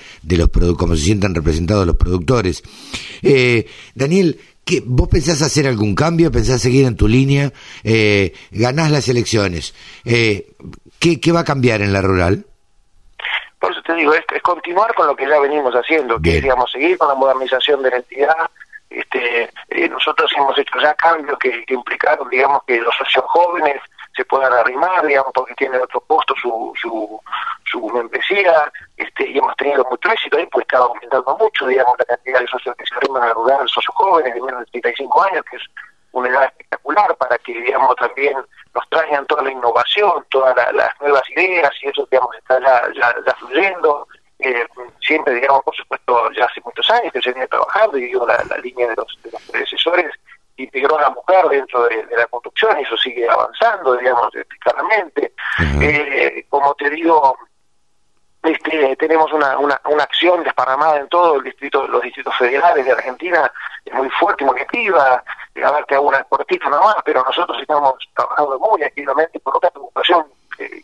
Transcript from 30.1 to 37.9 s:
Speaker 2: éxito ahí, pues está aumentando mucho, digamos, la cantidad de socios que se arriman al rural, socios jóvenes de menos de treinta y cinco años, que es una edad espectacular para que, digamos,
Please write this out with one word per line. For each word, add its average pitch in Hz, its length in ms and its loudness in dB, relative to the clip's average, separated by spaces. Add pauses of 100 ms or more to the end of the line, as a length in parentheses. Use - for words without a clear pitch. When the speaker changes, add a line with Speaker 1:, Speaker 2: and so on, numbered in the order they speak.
Speaker 2:
éxito 151 260 -2
ahí, 165 140 0
pues 120 120 -2
está - 140 -2
aumentando 127 600 -2
mucho, 214 300 0
digamos, 127 320 2
la 123 60 0
cantidad 127 340 -2
de 123 80 -4
socios 123 300 -8
que 120 80 -12
se - 100 -8
arriman 135 280 -2
al 117 100 0
rural, 117 340 0
socios - 280 -4
jóvenes 147 380 0
de 120 80 -8
menos 127 200 -8
de 117 60 -12
treinta 120 220 -4
y 120 60 -6
cinco 139 280 0
años, 185 280 -2
que 127 60 -14
es - 60 -14 (500)
una 127 160 -2
edad 135 160 2
espectacular 160 720 -2
para 123 200 0
que, 117 240 -8
digamos, 127 360 2